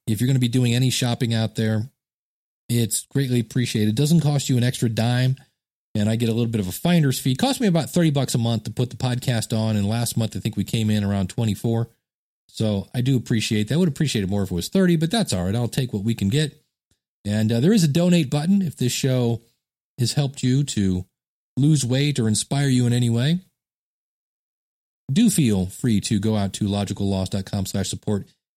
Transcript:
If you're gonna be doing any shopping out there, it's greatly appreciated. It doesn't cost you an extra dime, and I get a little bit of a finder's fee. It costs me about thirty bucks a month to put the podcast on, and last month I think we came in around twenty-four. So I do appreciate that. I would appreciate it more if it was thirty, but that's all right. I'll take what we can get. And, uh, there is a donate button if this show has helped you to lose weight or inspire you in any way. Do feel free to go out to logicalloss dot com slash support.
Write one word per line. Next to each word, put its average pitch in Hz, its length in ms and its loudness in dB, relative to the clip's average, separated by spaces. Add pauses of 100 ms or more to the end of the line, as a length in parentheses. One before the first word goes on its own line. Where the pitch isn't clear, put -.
If 107 140 -2
you're 123 60 0
gonna 135 140 2
be 123 80 2
doing 120 260 2
any 123 160 2
shopping 117 440 -2
out 113 200 -2
there, 110 360 -2 (800)
it's 120 380 -2
greatly 127 320 0
appreciated. 117 520 0
It 107 60 -2
doesn't 151 260 4
cost 147 260 0
you 127 80 2
an 117 80 2
extra 123 240 0
dime, 123 480 0 (580)
and 104 140 0
I 113 80 0
get 113 140 0
a - 20 0
little 117 180 -2
bit 113 100 -2
of 92 80 -4
a 92 40 -6
finder's 160 480 2
fee. 131 120 0
It 127 60 -4
costs 254 220 0
me 226 80 2
about 165 220 0
thirty 165 200 2
bucks 135 240 0
a 123 40 2
month 117 260 -2
to 110 80 -10
put 123 180 -2
the - 60 -14
podcast 120 600 -2
on, 110 200 0
and 101 120 0
last 117 280 -2
month 113 180 -2
I 95 60 -8
think 110 160 -4
we 101 80 0
came 110 260 -2
in 107 140 0
around 98 240 0
twenty-four. 113 600 -2 (580)
So 104 460 -2
I 127 80 -2
do 131 140 2
appreciate 110 520 -2
that. 131 60 -2
I 160 40 0
would 180 100 2
appreciate 135 340 -2
it 92 80 -2
more 101 120 0
if 92 80 -4
it 90 40 -4
was 85 140 -4
thirty, 180 280 2
but 165 140 0
that's 220 220 -2
all 90 120 0
right. 98 100 0
I'll 120 140 -2
take 127 240 -4
what 101 100 -4
we 113 120 0
can 98 140 -2
get. 143 360 -2 (600)
And, 107 280 0
uh, 117 80 2
there 180 140 4
is 180 100 4
a 156 40 4
donate 170 420 2
button 175 320 2
if 151 140 -6
this 123 160 -2
show 123 500 0 (560)
has 120 160 -2
helped 139 280 -2
you 135 220 2
to 95 400 -2 (520)
lose 139 280 4
weight 135 360 0
or 110 80 2
inspire 139 400 0
you 123 180 2
in 120 60 2
any 120 180 2
way. 139 300 0 (1700)
Do 214 160 4
feel 107 380 2
free 104 360 0
to 104 180 0
go 110 160 0
out 98 160 -2
to - 140 -4
logicalloss 98 640 -2
dot 98 160 -6
com 98 200 -4
slash 98 220 -4
support. - 400 -4 (280)